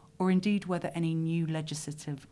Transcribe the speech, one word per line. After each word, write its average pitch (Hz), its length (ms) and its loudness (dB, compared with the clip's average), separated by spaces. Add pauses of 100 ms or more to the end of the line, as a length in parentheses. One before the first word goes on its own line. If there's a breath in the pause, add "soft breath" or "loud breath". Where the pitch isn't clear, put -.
(180 loud breath)
or 185 120 4
indeed 190 360 4
whether 175 280 -2
any 165 200 2
new 160 320 2
legislative 151 840 -6